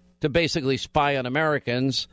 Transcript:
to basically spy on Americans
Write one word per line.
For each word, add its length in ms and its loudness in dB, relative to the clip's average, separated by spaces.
to 80 -2
basically 480 0
spy 400 0
on 100 -2
Americans 880 0